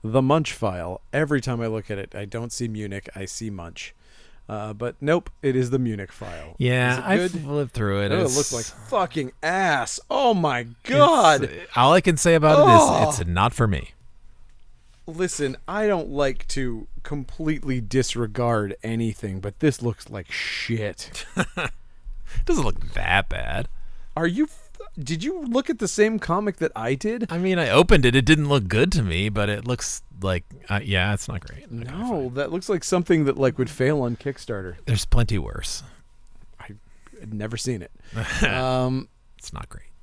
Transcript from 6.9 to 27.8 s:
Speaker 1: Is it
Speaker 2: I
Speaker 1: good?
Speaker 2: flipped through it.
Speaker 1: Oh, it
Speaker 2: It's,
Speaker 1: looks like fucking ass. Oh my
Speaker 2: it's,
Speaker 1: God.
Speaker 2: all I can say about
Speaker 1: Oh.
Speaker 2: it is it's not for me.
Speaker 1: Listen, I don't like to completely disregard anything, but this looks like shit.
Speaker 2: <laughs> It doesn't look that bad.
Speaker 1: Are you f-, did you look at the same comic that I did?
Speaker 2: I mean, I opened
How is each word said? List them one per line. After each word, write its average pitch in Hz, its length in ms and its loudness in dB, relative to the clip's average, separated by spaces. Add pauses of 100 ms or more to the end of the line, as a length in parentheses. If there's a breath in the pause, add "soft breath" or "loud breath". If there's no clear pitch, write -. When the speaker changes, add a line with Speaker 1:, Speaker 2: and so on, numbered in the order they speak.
Speaker 1:
Is 127 60 -2
it - 60 -8
Speaker 2:
I 196 120 2
Speaker 1:
good? 180 140 2 (120)
Speaker 2:
flipped 143 300 -4
through 101 300 0
it. 101 80 0
Speaker 1:
Oh, 170 80 2
it 180 60 2
Speaker 2:
It's, 127 120 0
Speaker 1:
looks 143 160 0
like 117 120 -6 (220)
fucking 156 440 -2 (100)
ass. 160 580 0 (120)
Oh 254 240 4
my 147 240 0
Speaker 2:
it's, 117 100 -10 (140)
Speaker 1:
God. 214 680 6 (260)
Speaker 2:
all 135 160 8
I 180 100 8
can 170 160 4
say 165 180 6
about 156 240 8
Speaker 1:
Oh. 147 80 10
Speaker 2:
it 160 420 8
is 131 100 -2
it's 85 80 -2
not 92 240 2
for 117 160 2
me. 80 260 -4 (1120)
Speaker 1:
Listen, 160 500 -2 (100)
I 208 200 0
don't 185 220 0
like 139 400 0
to 123 380 -2 (160)
completely 143 800 -4
disregard 117 1000 0
anything, 110 560 -4
but 101 200 -10
this 147 220 2
looks 120 280 -4
like 95 220 -12
shit. - 920 -6 (100)
Speaker 2:
<laughs> - 0 - (200)
It - 920 -6
doesn't 294 200 2
look - 280 0
that 90 360 0
bad. - 400 -4 (480)
Speaker 1:
Are 165 100 0
you 208 180 0
f-, - 240 -18 (300)
did 160 240 -4
you 330 220 -6
look 254 240 0
at 254 100 -4
the 202 80 -4
same 214 320 2
comic 196 380 -2
that - 180 -2
I 113 180 -2
did? 214 380 -4
Speaker 2:
I 170 60 -4
mean, 185 200 0
I 147 120 0
opened 151 360 8